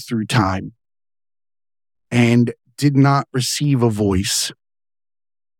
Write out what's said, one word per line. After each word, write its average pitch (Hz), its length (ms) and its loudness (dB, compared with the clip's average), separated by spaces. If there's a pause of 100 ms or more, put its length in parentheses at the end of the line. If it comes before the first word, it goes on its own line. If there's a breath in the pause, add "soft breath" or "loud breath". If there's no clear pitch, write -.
through 110 200 -4
time 98 460 -4 (1400)
and 120 440 2 (240)
did 143 180 0
not 139 360 2
receive 135 500 -2
a 120 80 2
voice, 101 600 -2 (1080)